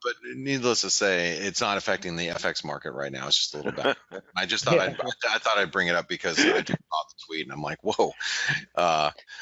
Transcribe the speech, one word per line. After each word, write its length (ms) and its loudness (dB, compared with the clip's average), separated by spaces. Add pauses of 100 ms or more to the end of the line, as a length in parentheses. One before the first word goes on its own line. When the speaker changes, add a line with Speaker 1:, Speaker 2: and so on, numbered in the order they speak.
Speaker 1:
but 100 -2 (200)
needless 480 2
to 80 -2
say, 480 4
it's 240 -2
not 160 2
affecting 380 -2
the 140 -2
F 140 -4
X 220 -2
market 260 -6
right 200 -4
now. 160 -8
It's 100 2
just 160 -2
a 40 -8
little 140 -4
bit. 240 0 (160)
Speaker 2:
<laughs> 240 -14
Speaker 1:
I 120 0
just 180 -2
thought 120 6
Speaker 2:
Yeah. 220 2
Speaker 1:
I'd, 0 - (300)
I 80 2
thought 200 2
I'd 140 2
bring 160 2
it 80 4
up 140 0
because 300 -2
I 220 4
just 180 -2
saw 280 -4
the 80 -20 (120)
tweet 180 -6
and 80 -12
I'm 80 -8
like, 220 -6
"Whoa." 280 2 (600)
Uh, 380 4 (300)